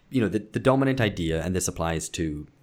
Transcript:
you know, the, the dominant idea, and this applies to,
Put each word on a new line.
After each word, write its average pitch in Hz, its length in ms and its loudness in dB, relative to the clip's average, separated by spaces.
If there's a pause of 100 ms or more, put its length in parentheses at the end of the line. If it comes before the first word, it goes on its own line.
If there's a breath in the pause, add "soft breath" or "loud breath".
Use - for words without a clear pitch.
(100)
you 131 100 0
know, 104 80 2
the, 101 120 0
the - 200 -6
dominant 131 400 4
idea, 87 400 0
and 90 140 -2
this 90 140 0
applies 82 420 -2
to, 76 380 -4 (140)